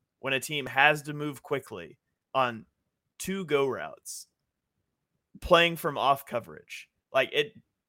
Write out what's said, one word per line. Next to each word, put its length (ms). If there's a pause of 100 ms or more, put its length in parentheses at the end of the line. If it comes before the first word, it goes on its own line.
(200)
when 140
a 60
team 260
has 380
to 100
move 300
quickly 540 (360)
on 320 (540)
two 260
go 220
routes, 600 (1120)
playing 340
from 220
off 280
coverage? 640 (240)
Like, 200
it 200 (360)